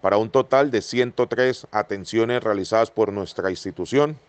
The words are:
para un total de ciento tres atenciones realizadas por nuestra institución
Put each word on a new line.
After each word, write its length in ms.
para 160
un 140
total 400
de 100
ciento 460
tres 420
atenciones 720
realizadas 460
por 240
nuestra 380
institución 680